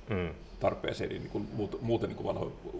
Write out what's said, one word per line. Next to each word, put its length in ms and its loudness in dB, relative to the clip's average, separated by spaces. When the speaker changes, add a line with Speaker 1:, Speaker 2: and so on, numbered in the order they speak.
Speaker 1:
Mm. 200 4
Speaker 2:
tarpeeseen, 500 2
niin, 120 -2
niin 100 -6
kuin 160 -2
muut-, 240 0
muuten 280 4
niin 80 -4
kuin 100 -2
vanhoja 240 0